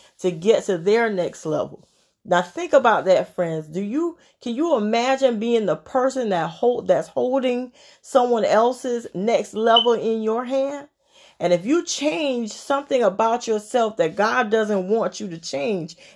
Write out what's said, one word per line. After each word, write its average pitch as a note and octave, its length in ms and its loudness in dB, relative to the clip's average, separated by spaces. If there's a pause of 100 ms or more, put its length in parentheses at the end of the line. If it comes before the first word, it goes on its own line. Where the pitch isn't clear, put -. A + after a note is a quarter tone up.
(200)
to F#3 100 -2
get F3+ 360 2
to F#3+ 120 0
their G#3+ 320 2
next F3 360 -6
level. D3+ 420 -6 (380)
Now F3 160 2
think E4 320 -6
about A3 320 4
that, F#3 280 2
friends. D#3+ 340 -4
Do E3 140 -6
you, D#4 360 -4 (240)
can A#3+ 140 -6
you D#4 220 0
imagine A#3 640 2
being A#3 260 0
the D#3+ 120 0
person C4 520 -2
that E3 200 0
hold, A#3 400 0
that's E3 180 2
holding B3 640 -2 (300)
someone A#3+ 440 2
else's A#3+ 680 2
next G#3 400 0
level A3+ 400 2
in A3 280 -2
your A3 220 -2
hand? C#4 460 -4 (500)
And F3 140 0
if F3 120 0
you E4 200 2
change C#4 640 -2
something C#4 520 -2
about A3+ 440 0
yourself A3 500 -2
that E3 200 0
God A3+ 320 0
doesn't G#3 400 0
want A3+ 300 -2
you G#3 100 -10
to E3 80 -10
change, G3+ 580 -6 (200)